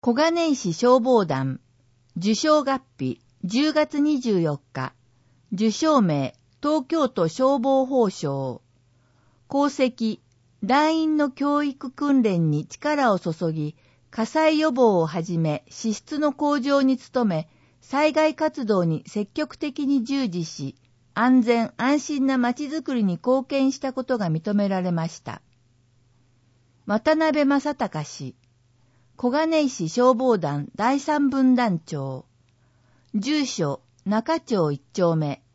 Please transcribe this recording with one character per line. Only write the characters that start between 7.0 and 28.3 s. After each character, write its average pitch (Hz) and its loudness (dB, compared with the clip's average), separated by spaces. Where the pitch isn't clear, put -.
都 170 0
消 262 2
防 269 2
褒 254 2
章。 139 -6
功 285 2
績、 247 -2
団 302 2
員 311 0
の 285 0
教 285 0
育 277 -6
訓 277 0
練 170 2
に 147 -2
力 285 0
を 185 2
注 165 -4
ぎ、 156 -6
火 226 -4
災 311 2
予 311 2
防 226 4
を 160 0
は 160 -6
じ 175 -4
め、 156 -2
資 - -6
質 - -8
の 294 0
向 294 0
上 277 2
に 262 2
努 247 -2
め、 160 -2
災 294 0
害 311 2
活 311 -4
動 202 2
に 160 -2
積 208 -6
極 302 -6
的 294 -6
に 269 0
従 269 -2
事 170 -4
し、 139 -12
安 254 4
全 233 0
安 277 0
心 277 -4
な 269 0
ま 247 0
ち 294 -8
づ 302 -6
く 269 -6
り 226 0
に 180 0
貢 254 0
献 269 0
し - -8
た 262 -6
こ 254 -6
と 254 -2
が 196 -2
認 160 -2
め 202 2
ら 190 -2
れ 180 -2
ま 165 -2
し - -14
た。 - -14
渡 226 2
辺 311 2
正 277 0
隆 156 -6
氏。 131 -12